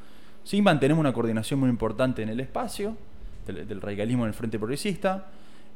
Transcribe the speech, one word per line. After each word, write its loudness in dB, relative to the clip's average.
Sí 2
mantenemos 6
una 4
coordinación 0
muy 6
importante 2
en -2
el -2
espacio, -4
del, -6
del -6
radicalismo 0
en 0
el -2
Frente -4
Progresista. -2